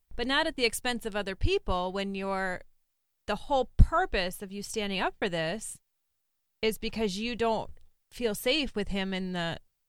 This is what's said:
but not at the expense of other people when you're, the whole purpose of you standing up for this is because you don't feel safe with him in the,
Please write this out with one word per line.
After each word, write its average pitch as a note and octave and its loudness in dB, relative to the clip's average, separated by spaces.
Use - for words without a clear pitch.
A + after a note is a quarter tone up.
but A#3+ -4
not D4 2
at D#4+ -4
the B3+ 0
expense A#3 -2
of G#3 -6
other G3+ -4
people F#3 0
when G3 -4
you're, F#3+ -4
the G#3 -2
whole C4+ 2
purpose A3 6
of F#3+ -12
you G3+ -8
standing G3 -4
up E4 0
for A3 0
this E3+ -4
is A3 2
because G#3+ -2
you A#3+ -4
don't A3+ 0
feel A3 -2
safe C4+ 0
with G3+ -2
him F#3+ -2
in F#3 -4
the, E3+ -2